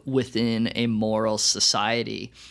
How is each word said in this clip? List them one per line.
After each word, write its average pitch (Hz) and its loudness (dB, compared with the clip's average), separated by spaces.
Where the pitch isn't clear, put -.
within 117 0
a 117 0
moral 110 0
society. 110 0